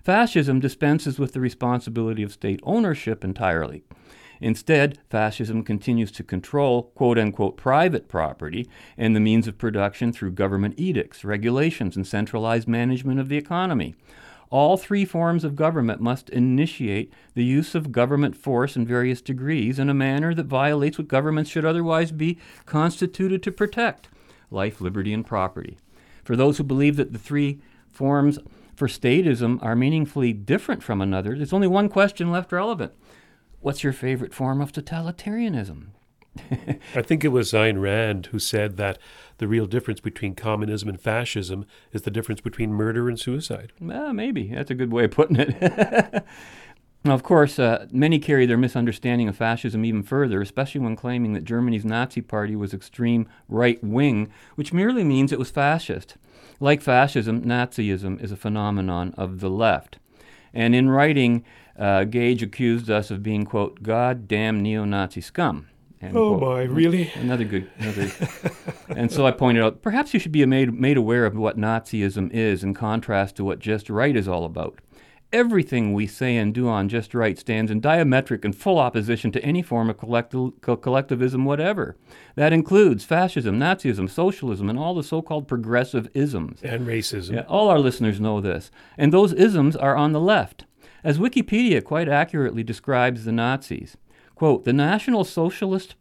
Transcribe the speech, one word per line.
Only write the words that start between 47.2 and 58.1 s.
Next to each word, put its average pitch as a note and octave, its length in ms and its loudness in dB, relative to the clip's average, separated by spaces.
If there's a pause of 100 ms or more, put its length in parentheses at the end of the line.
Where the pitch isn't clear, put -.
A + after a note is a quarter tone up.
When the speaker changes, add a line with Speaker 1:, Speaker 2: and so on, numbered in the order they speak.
Speaker 1:
course, D3 340 4
uh, A#2 320 2
many D3 300 4
carry C3+ 260 4
their A#2+ 100 4
misunderstanding A#2+ 720 0
of G2 80 -4
fascism A2+ 480 -2
even A2 200 -2
further, B2+ 360 0
especially C3+ 420 -4
when A2+ 120 -2
claiming A#2+ 380 -4
that G2 120 -6
Germany's A#2 400 -2
Nazi A#2 360 -4
party G#2 340 -4
was G#2 180 -6
extreme A#2 540 -2 (220)
right-wing, A2+ 800 2 (260)
which D3 180 -8
merely G#3+ 300 2
means C#3 300 2
it B2 60 -2
was B2+ 120 -6
fascist. D3 640 -2 (440)
Like C#3+ 200 4
fascism, B2 640 2
Nazism G#2+ 800 -2